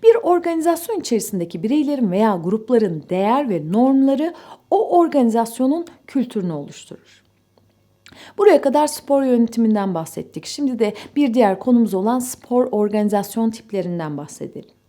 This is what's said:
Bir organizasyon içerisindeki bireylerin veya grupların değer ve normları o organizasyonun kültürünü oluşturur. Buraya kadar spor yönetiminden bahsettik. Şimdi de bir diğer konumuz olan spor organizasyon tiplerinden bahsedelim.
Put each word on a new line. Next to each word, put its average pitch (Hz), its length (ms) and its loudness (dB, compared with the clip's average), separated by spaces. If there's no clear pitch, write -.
Bir 453 120 8
organizasyon 339 840 0
içerisindeki 180 640 -4
bireylerin 262 480 0
veya 208 320 2
grupların 214 680 0
değer 220 400 0
ve 160 220 -4
normları 269 600 2
o 381 260 2
organizasyonun 262 880 2
kültürünü 202 460 -4
oluşturur. - 720 -16
Buraya 403 240 6
kadar 294 260 2
spor 277 360 -2
yönetiminden 226 680 2
bahsettik. 160 520 -10
Şimdi 254 340 -6
de 208 140 0
bir 285 180 2
diğer 202 260 2
konumuz 233 340 2
olan 214 260 0
spor 247 520 -4
organizasyon 208 760 0
tiplerinden 175 680 -8
bahsedelim. 147 600 -14